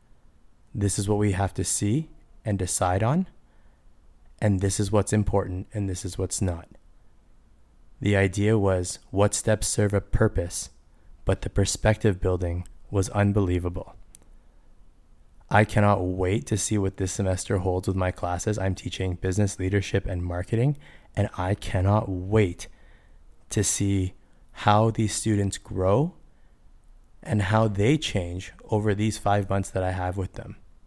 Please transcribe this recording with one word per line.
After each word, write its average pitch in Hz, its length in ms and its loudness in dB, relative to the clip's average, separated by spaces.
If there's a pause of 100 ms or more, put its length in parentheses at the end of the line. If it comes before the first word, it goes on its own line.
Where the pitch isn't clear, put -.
(760)
this 101 240 0
is 98 100 -2
what 104 100 2
we 104 140 2
have 95 220 -2
to 98 100 -4
see 113 440 -2 (360)
and 101 140 -2
decide 92 440 0
on, 156 260 0 (1120)
and 101 200 2
this 98 200 0
is 101 100 -2
what's 104 220 2
important, 95 600 0
and 101 160 -4
this 92 160 -6
is 90 140 -8
what's 95 240 -4
not." 85 260 -4 (1300)
The 101 160 2
idea 101 420 4
was 95 400 0 (120)
what 98 240 4
steps - 320 0
serve 104 260 2
a 101 80 2
purpose, - 680 0 (540)
but - 180 0
the - 80 -6
perspective 101 680 2
building 90 460 -2 (240)
was 95 200 0
unbelievable. 92 840 0 (1600)
I 107 140 6
cannot 104 380 4
wait 92 440 -2
to 110 100 0
see 104 220 0
what 95 180 0
this 95 160 -4
semester 95 460 -2
holds 90 300 -2
with 95 80 0
my 92 160 0
classes. 87 440 -4
I'm 95 180 -2
teaching 92 420 -6
business 95 420 0
leadership 95 480 0
and 90 160 -4
marketing, 110 560 -2 (380)
and 101 200 2
I 95 180 -2
cannot 98 540 2
wait 95 600 0 (840)
to 104 140 0
see 98 500 0 (380)
how 107 380 4
these 107 220 -2
students 101 460 -2
grow 101 560 0 (1080)
and 104 200 0
how 110 260 4
they 104 300 2
change 90 560 -6 (160)
over 107 240 0
these 104 240 0
five 101 320 0
months 98 180 -2
that 95 140 -4
I 92 80 -2
have 92 260 -4
with 95 180 -6
them. - 220 -12 (300)